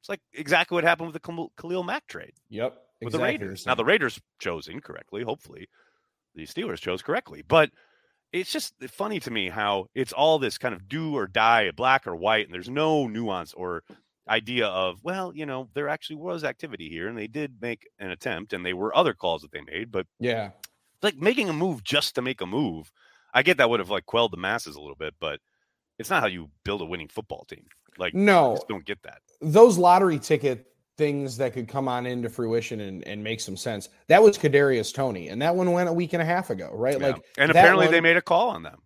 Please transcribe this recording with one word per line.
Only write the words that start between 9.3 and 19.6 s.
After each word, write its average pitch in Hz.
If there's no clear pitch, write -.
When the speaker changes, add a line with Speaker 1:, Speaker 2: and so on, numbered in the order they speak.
Speaker 1:
me 104
how 101
it's 127
all 156
this 127
kind 120
of 95
do 156
or 113
die, 110
black 131
or 87
white, 107
and -
there's 90
no 151
nuance 104
or 87
idea 113
of, 92
well, 180
you 151
know, 131
there 143
actually 151
was 165
activity 123
here, 82
and 117
they 107
did 127
make 117
an 95
attempt, 92
and 90
they 90
were 95
other 151
calls 82
that 73
they 76